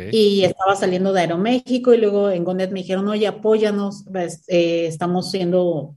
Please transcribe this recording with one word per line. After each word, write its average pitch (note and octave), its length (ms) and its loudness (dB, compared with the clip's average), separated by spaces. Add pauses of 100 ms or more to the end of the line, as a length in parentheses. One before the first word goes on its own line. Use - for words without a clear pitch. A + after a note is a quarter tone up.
(100)
Y G3+ 340 4
estaba F#3+ 300 0
saliendo F#3+ 380 0
de F#3+ 80 2
Aeroméxico A#3+ 760 0
y A3+ 40 4
luego G3+ 320 2
en F3 140 -2
Gonet F#3 260 -4
me G3 100 -6
dijeron, F#3+ 280 -4
"Oye, G#3+ 180 0
apóyanos, G3+ 840 -2
pues, F3+ 380 -8
eh, E3+ 380 2
estamos F3 440 -4
siendo, F3 680 -2